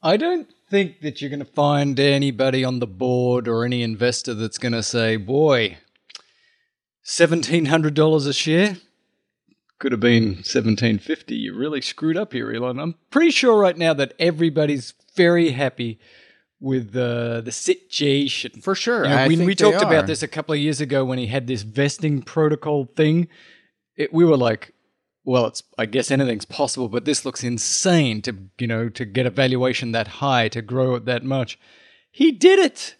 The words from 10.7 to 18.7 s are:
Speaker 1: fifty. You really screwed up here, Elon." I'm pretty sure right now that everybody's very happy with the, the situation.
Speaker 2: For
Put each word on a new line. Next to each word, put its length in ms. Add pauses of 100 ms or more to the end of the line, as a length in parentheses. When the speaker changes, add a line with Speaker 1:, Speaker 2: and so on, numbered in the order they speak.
Speaker 1:
fifty. 360
You 220
really 240
screwed 360
up 160
here, 200
Elon." 260
I'm 160 (160)
pretty 220
sure 280
right 160
now 180
that 260
everybody's 720 (220)
very 340
happy 480 (640)
with 300
the, 500
the 80
situation. 1080
Speaker 2:
For 140